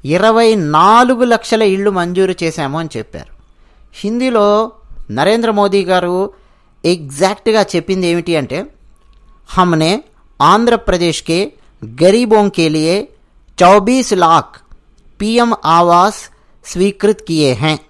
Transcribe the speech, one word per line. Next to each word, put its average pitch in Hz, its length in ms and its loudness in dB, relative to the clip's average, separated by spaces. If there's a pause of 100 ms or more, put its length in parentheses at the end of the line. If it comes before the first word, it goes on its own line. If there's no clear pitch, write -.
ఇరవై 220 500 2
నాలుగు 214 680 2
లక్షల 226 380 0
ఇళ్ళు 196 280 0
మంజూరు 180 520 -2
చేశాము 156 360 -6
అని 165 180 -8
చెప్పారు. - 360 -14 (600)
హిందీలో 220 800 0 (380)
నరేంద్ర 220 400 0
మోదీ 202 340 0
గారు 180 460 -2 (540)
ఎగ్జాక్ట్గా 180 800 -2 (100)
చెప్పింది 185 300 -4
ఏమిటి 170 300 -2
అంటే, 151 300 -6 (840)
"హమ్నే 180 560 0 (380)
ఆంధ్రప్రదేశ్కే 185 1120 0 (520)
గరీబోంకే 208 640 2
లియే 160 400 -2 (540)
చౌబీస్ 208 500 4
లాఖ్ 165 480 0 (600)
పీఎం 226 340 0 (100)
ఆవాస్ 175 640 2 (340)
స్వీకృత్ 202 580 -2
కియే 151 300 0
హై." 151 260 -4 (120)